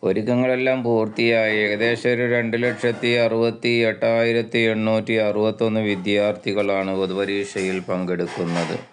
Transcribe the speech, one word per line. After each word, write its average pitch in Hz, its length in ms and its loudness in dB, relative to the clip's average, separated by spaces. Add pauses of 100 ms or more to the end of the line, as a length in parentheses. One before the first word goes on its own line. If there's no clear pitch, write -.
ഒരുക്കങ്ങളെല്ലാം 127 800 0
പൂർത്തിയായി. 113 720 2
ഏകദേശം 110 560 0
ഒരു 120 200 0
രണ്ട് 117 300 0
ലക്ഷത്തി 120 460 -2
അറുപത്തി 117 600 2
എട്ടായിരത്തി 117 880 2
എണ്ണൂറ്റി 110 540 2
അറുപത്തൊന്ന് 107 680 0
വിദ്യാർത്ഥികളാണ് 101 1160 0
പൊതുപരീക്ഷയിൽ 95 840 -2
പങ്കെടുക്കുന്നത്. 87 960 -4 (140)